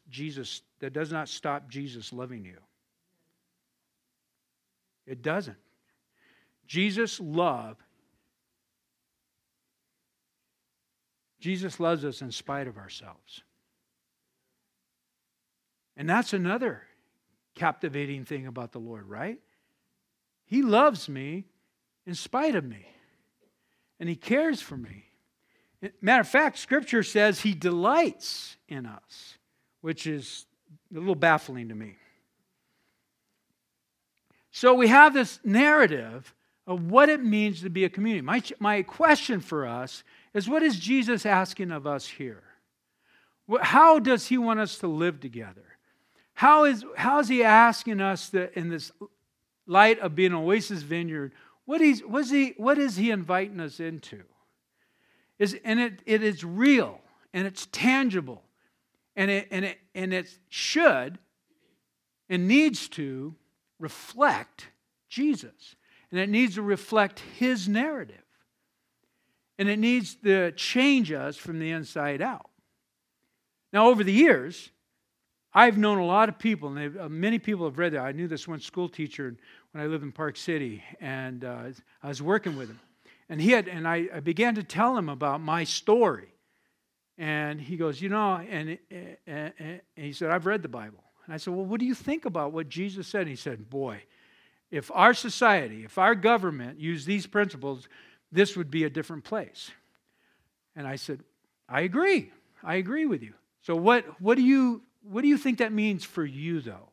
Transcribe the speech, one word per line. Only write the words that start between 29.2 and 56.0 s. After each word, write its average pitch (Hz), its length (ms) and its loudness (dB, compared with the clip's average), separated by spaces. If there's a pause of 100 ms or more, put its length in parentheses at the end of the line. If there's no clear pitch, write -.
which 160 260 -8
is 147 400 -10 (440)
a 165 60 -12
little 185 160 -2
baffling 139 560 0
to 113 60 -12
me. 107 220 -14 (2500)
So 247 240 6
we 247 140 6
have 285 260 12
this 262 300 0
narrative 196 880 2 (320)
of 180 240 -6
what 277 200 8
it 294 140 2
means 208 380 0
to 185 80 -6
be 185 160 0
a 175 40 2
community. 202 320 -2
My 170 180 -2
ch-, - 180 -10
my 208 240 0
question 269 600 2
for 143 260 -4
us 123 360 -8 (300)
is, 202 160 -4
what 311 140 2
is 247 160 2
Jesus 233 440 0
asking 190 480 0
of 147 140 -8
us 143 220 -6
here? 113 340 -14 (1080)
Wh-, 226 140 0
how 320 380 8
does 240 260 0
he 254 140 0
want 226 220 0
us - 180 -6
to 185 80 -4
live 160 320 -2
together? 117 460 -14 (680)
How 302 300 8
is, 254 200 4 (140)
how 277 220 2
is 262 80 2
he 247 160 4
asking 226 580 6
us 190 280 -2
that 180 240 -2
in 170 160 -6
this 165 220 -8 (760)
light 208 320 6
of 175 160 -4
being 180 180 4
Oasis 180 480 -2
Vineyard, 156 520 -6 (320)
what 302 140 -2
he's, 285 240 6
what's 254 280 -4
he, 277 260 0
what 269 220 2
is 269 160 0
he 220 160 2
inviting 190 480 -2
us 156 200 -10
into? 165 440 -12 (1120)
Is, 202 280 -2
and 226 160 0
it, 226 240 -6